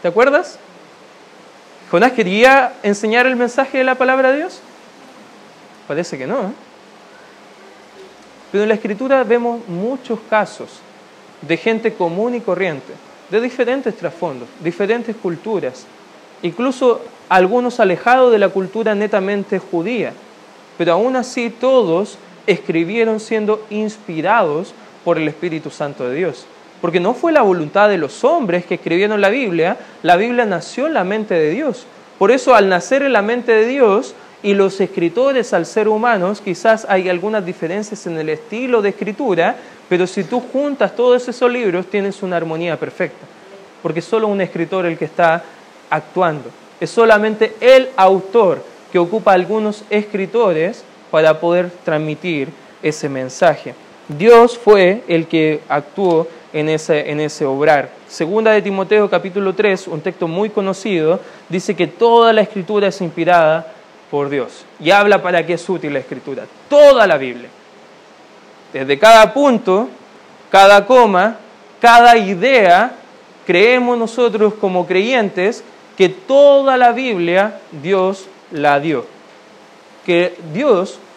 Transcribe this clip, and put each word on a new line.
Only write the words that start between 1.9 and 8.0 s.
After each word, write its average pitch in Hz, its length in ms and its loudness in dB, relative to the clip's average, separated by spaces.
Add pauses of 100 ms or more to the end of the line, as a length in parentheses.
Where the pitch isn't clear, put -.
¿Jonás 226 220 2
quería 247 680 2
enseñar 220 460 0
el 262 80 -2
mensaje 247 420 -4
de 262 60 0
la 262 100 -2
palabra 262 380 0
de 277 60 -2
Dios? 339 240 -10 (1300)
Parece 156 300 -8
que 127 80 -10
no, 226 140 -6
¿eh? 196 140 -8 (2000)